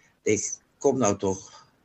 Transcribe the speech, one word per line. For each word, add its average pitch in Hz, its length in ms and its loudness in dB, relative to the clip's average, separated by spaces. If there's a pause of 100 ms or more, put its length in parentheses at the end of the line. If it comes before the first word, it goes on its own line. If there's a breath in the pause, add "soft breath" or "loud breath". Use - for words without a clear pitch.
(220 soft breath)
Ik - 300 -2 (260)
kom 135 200 2
nou 101 200 2
toch. - 520 -6 (140)